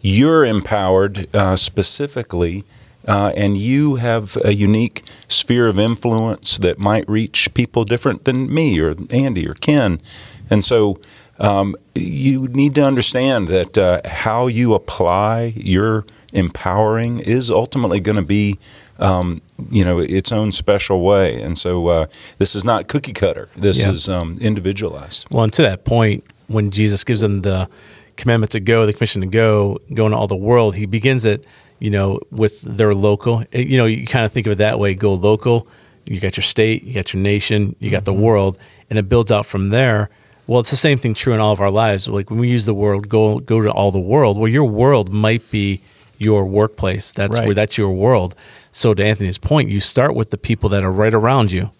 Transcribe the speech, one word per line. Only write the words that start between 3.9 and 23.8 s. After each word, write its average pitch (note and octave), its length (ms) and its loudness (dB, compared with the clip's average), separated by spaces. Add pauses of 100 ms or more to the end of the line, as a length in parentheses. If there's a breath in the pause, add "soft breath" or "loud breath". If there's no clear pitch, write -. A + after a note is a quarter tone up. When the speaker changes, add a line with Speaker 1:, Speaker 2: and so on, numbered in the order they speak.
Speaker 1:
have A2+ 480 -4
a G#2 100 2
unique G#2 520 0 (240 loud breath)
sphere A#2+ 380 2
of G2+ 120 0
influence A2+ 760 -2
that F2+ 220 0
might G2+ 280 0
reach - 460 -2
people A#2+ 320 0
different A#2+ 400 -4
than C3 280 -2
me D3 280 0
or D#2 140 0 (160)
Andy A2+ 360 -2
or D2 60 -10
Ken. A#2 480 0 (480 loud breath)
And G#2+ 160 2
so, G#2+ 340 2 (400 loud breath)
um, G2+ 360 0 (180)
you C3+ 560 -2
need C#3 260 2
to D3 80 0
understand B2+ 640 0
that, F#2 300 0
uh, F2+ 280 2
how A#2 420 -2
you A#2+ 260 2
apply G#2+ 800 0
your G2+ 480 0 (460 loud breath)
empowering A2 720 -2
is A#2+ 300 -2
ultimately A2 500 0
gonna G#2 220 0
be, G2+ 360 0 (420 loud breath)
um, F2+ 420 0 (300)
you G2+ 120 2
know, F2 160 0
its F2+ 320 -2
own G#2+ 200 -2
special G2 500 0
way. F2+ 400 2
And D#2+ 160 -6
so, F2 300 -2
uh, E2 180 2 (320 loud breath)
this - 180 -2
is G2 80 -6
not A2 240 -2
cookie C#3+ 260 -6
cutter. - 440 -4
This F#2+ 240 2